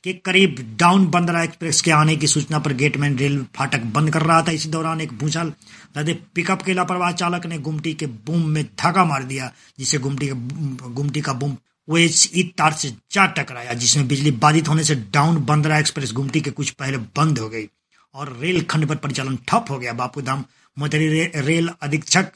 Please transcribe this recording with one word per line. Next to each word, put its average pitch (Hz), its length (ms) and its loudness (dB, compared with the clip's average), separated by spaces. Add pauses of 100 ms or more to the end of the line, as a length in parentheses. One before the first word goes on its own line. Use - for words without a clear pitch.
के 185 100 -6
करीब 147 640 2
down 180 280 6
बंदरा 170 360 2
एक्सप्रेस 165 380 -2
के 170 100 2
आने 156 240 6
की 151 120 -2
सूचना 151 320 0
पर 151 140 -2
Gateman 143 440 0
रेल 139 280 -2 (100)
फाटक 135 260 -2
बंद 147 320 0
कर 156 80 0
रहा 165 200 6
था। 165 100 -2
इसी 156 180 -4
दौरान 160 320 -4
एक 151 120 -8
भूचाल 151 400 -4 (440)
लदे 156 160 -2
पिकअप 185 480 -4
के 185 120 -2
लापरवाह 180 380 -2
चालक 175 340 -4
ने 165 120 -8
गुमटी 151 360 -6
के 156 120 -6
बूम 147 420 -2
में 151 160 0
धक्का 175 420 2
मार 135 180 -2
दिया, 131 300 -8 (260)
जिससे 135 180 -2
गुमटी 135 300 -2
के, 135 60 -4 (600)
गुमटी 143 280 -4
का 147 120 -2
बूम 135 240 -4 (320)
ओएचई 170 540 2
तार 156 300 2
से 131 220 -6 (160)
जा 196 140 4
टकराया, 123 480 -6
जिसमें 120 340 2
बिजली 143 240 2
बाधित 151 360 4
होने 151 160 2
से 151 120 2
down 143 500 2
बंदरा 151 340 2
express 139 320 -2
गुमटी 139 300 -2
के 147 100 -6
कुछ 143 180 -6
पहले 135 280 -6
बंद 139 420 0
हो 110 100 -6
गई 110 200 -8 (440)
और 135 260 -12
रेलखंड 160 480 0
पर 151 80 -2
परिचालन 135 400 -4
ठप 226 340 0
हो 139 100 -6
गया। 120 140 -6
बापूधाम 131 520 -4 (340)
मोतिहारी 151 300 0
रे-, 165 260 0
रेल 165 340 0 (120)
अधीक्षक 156 440 0 (100)